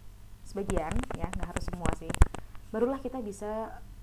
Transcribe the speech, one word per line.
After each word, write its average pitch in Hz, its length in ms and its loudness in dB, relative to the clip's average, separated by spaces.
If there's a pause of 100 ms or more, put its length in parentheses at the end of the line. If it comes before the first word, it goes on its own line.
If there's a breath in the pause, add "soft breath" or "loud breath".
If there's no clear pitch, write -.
(480)
sebagian 185 480 0 (160)
ya, 170 160 -4
nggak 185 240 -4
harus - 160 -4
semua 170 320 0
sih, 160 80 -10 (640 loud breath)
barulah 240 320 2
kita 254 160 -4
bisa, 214 480 -6 (340)